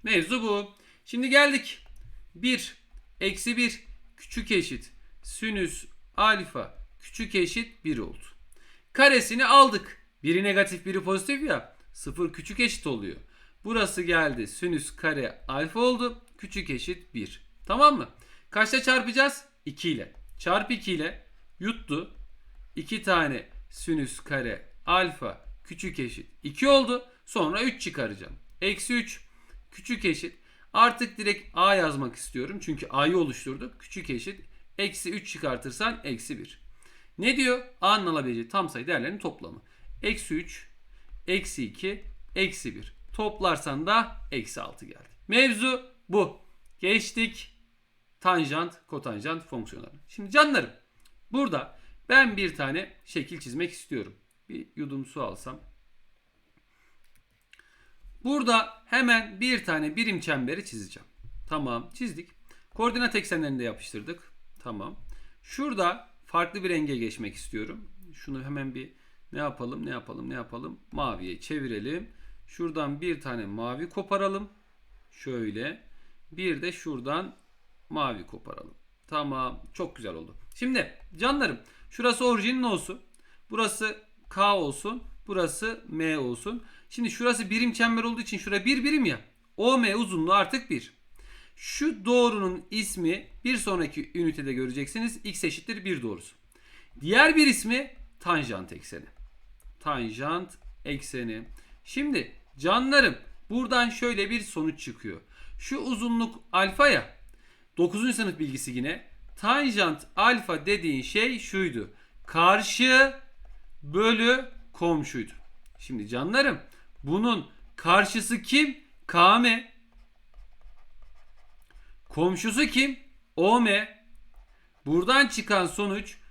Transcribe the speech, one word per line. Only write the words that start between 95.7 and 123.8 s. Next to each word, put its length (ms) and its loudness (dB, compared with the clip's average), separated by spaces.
bir 160 -2
doğrusu. 340 -8
Diğer 340 6
bir 120 8
ismi 480 0
tanjant 540 -2
ekseni. 320 -14
Tanjant 800 -4
ekseni. 580 -6
Şimdi 520 -2
canlarım, 600 4
buradan 400 2
şöyle 400 -2
bir 120 -2
sonuç 380 -4
çıkıyor. 420 -10
Şu 180 -6
uzunluk 720 -2
alfa 360 6
ya. 300 4
Dokuzuncu 360 2
sınıf 260 -2
bilgisi 320 -4
yine. 360 -4
Tanjant 800 2
alfa 500 2
dediğin 360 0
şey 380 0
şuydu. 540 -2
Karşı 920 6
bölü 680 4
komşuydu. 580 0
Şimdi 280 -8
canlarım, 520 0
bunun 460 2
karşısı 680 4
kim? 360 4
K 320 8
M. 340 2
Komşusu 560 2
kim? 340 2
O 260 6
M. 420 2